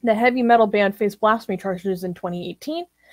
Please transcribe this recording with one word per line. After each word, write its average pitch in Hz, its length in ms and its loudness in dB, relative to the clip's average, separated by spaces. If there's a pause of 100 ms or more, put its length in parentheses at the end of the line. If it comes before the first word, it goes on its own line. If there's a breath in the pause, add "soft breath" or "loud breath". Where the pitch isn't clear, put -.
The 233 120 2
heavy 247 280 2
metal 233 240 6
band 202 300 0
faced 202 240 -2
blasphemy 214 380 0
charges 185 460 -6
in 180 100 -6
twenty 175 340 -8
eighteen. 320 380 -10 (260 soft breath)